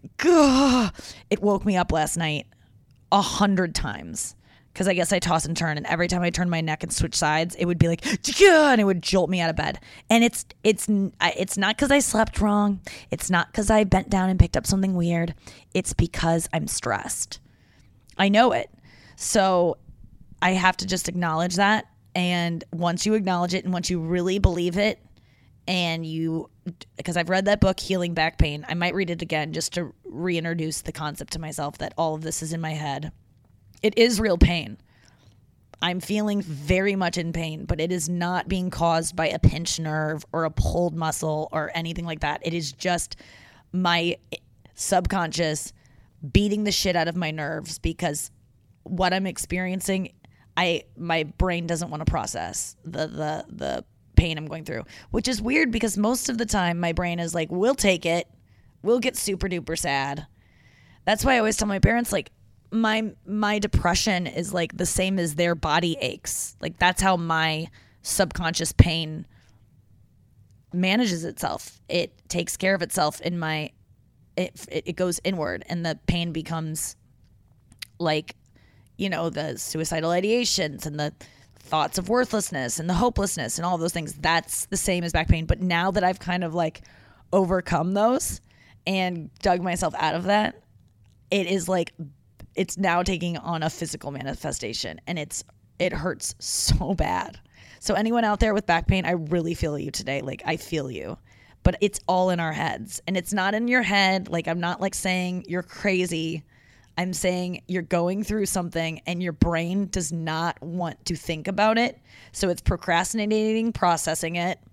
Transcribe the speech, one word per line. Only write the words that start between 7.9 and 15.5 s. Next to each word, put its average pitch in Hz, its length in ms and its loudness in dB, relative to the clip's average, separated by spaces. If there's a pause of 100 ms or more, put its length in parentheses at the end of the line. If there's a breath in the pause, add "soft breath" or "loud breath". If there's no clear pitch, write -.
"Gah!" 311 480 10
and 220 100 6
it 202 40 4
would 185 180 2
jolt 180 260 2
me 180 120 0
out 165 100 0
of 160 40 -2
bed. - 240 -4 (300 loud breath)
And 233 140 6
it's, 240 200 2 (200)
it's - 260 4
n-, 196 320 2
I, - 160 2
it's 196 180 -2
not 202 220 0
'cause 277 140 4
I 285 80 8
slept - 420 2
wrong. 208 400 2 (300 loud breath)
It's - 180 -4
not 180 240 2
'cause 208 160 0
I 214 140 6
bent 190 260 2
down 190 220 2
and 185 80 6
picked - 180 6
up - 80 -2
something 190 300 2
weird. 170 400 0 (400 loud breath)